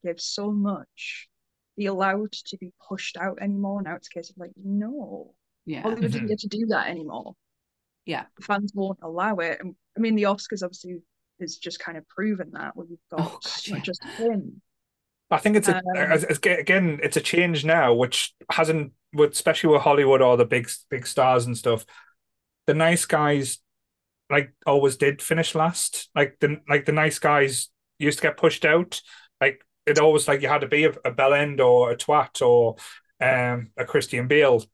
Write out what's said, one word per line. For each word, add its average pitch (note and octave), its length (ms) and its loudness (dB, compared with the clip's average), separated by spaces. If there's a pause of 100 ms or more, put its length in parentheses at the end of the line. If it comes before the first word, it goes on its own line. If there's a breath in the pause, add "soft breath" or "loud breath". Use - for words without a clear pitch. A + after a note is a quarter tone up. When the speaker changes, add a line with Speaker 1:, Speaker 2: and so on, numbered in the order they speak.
Speaker 1:
gave E3+ 160 -8
so G#3 300 -8
much - 760 -6 (480)
be G#3 100 -4
allowed G3 460 -2
to - 260 -16
be F3+ 140 -16 (160)
pushed - 280 -10
out F#3 240 -8
anymore. G3+ 420 -6
Now F3 140 -10
it's - 120 -20
a - 20 -20
case E3+ 200 -14
of, - 80 -20
like, F3 180 -16
no. G#3 800 -8 (320)
Speaker 2:
Yeah. C#3+ 160 -10
Speaker 1:
Hollywood A3+ 200 -4 (100)
didn't G#3+ 100 -6
Speaker 3:
Mm-hmm. A3 60 -6
Speaker 1:
get G#3+ 120 -4
to G#3 80 -12
do A3 180 -6
that F#3+ 220 -2
anymore. - 460 -12 (680)
Speaker 2:
Yeah. C3+ 220 -8 (160)
Speaker 1:
Fans G3+ 320 -6
won't G3 280 -6
allow F3+ 340 -4
it. E3 240 -4
And, F#3 140 -14 (220)
I A3 40 -6
mean, A3+ 140 0
the G#3 100 0
Oscars G3+ 380 -4
obviously F3+ 380 -12 (380)
is E3 200 -12
just E3 220 -14
kind E3 160 -12
of D#3 120 -18
proven F#3 440 -6
that D3+ 240 -12
when E3+ 140 -16
you've E3+ 80 -18 (120)
got E3 100 -8
Speaker 2:
Oh, - 220 -6
God, - 280 -12
Speaker 1:
not F#3+ 80 -6
Speaker 2:
yeah. - 40 -8
Speaker 1:
just - 220 -10
him. A3+ 560 -6 (720)
Speaker 3:
I G3+ 80 2
think G#3+ 180 2
it's G#3 120 4
a, F#3 100 2
Speaker 1:
Um, F#3 40 -6 (140)
Speaker 3:
as, D3+ 280 2
as, D3+ 140 -2
again, F3+ 640 2
it's D3 140 -2
a D#3 40 2
change E3+ 440 0
now, D#3 300 4
which - 400 -2 (160)
hasn't, D#3 420 0 (220)
with, D3 180 4
especially - 400 2
with C#3 100 6
Hollywood C#3 380 6
or B2 160 6
the A#2+ 80 4
big, A#2+ 240 -2 (220)
big B2 160 -8
stars B2+ 400 2
and A#2+ 100 -6
stuff. A#2 300 -2 (800 soft breath)
The D3+ 80 2
nice E3 320 2
guys, D3 520 0 (720)
like, C#3+ 220 0 (140)
always C#3 300 2
did C#3+ 260 0
finish E3 320 -2
last. - 600 -4
Like, C#3+ 260 0
the, D3 280 0
like, D3 160 0
the D3+ 80 0
nice D3+ 260 0
guys C#3 520 2 (280)
used D3 200 0
to - 40 -4
get D3 140 0
pushed - 280 2
out. E3 360 2 (400 loud breath)
Like, C#3 240 -2 (220)
it D3 120 4
always, D3+ 300 6
like, C#3+ 140 2
you D3+ 60 -2
had C#3+ 120 2
to C#3+ 80 -6
be D3+ 160 2
a, D3+ 60 6
a B2+ 220 -6
bellend C#3+ 480 2
or B2 300 6
a A#2+ 60 -2
twat - 460 0
or, A#2+ 340 4 (440 loud breath)
um, B2 560 -2
a B2 80 -6
Christian B2+ 440 -2
Bale C3+ 340 4 (120)